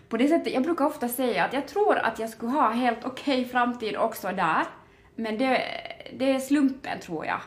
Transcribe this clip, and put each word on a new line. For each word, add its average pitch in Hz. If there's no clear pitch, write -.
på 226
det 262
sättet, -
jag 262
brukar 330
ofta 269
säga 226
att -
jag 277
tror 403
att -
jag 226
skulle 233
ha 269
helt 233
okej 254
framtid 240
också 220
där. 190
Men 220
det, 254
det 262
är 262
slumpen, 269
tror 165
jag, -